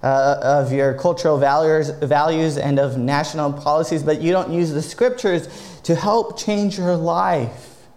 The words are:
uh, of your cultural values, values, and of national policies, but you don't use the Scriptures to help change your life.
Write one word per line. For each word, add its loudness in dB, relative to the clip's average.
uh, 2
of 2
your 2
cultural 0
values, 2
values, 0
and 0
of 0
national -2
policies, 0
but 0
you 0
don't 0
use 0
the -4
Scriptures -2
to 2
help -2
change -2
your 0
life. -2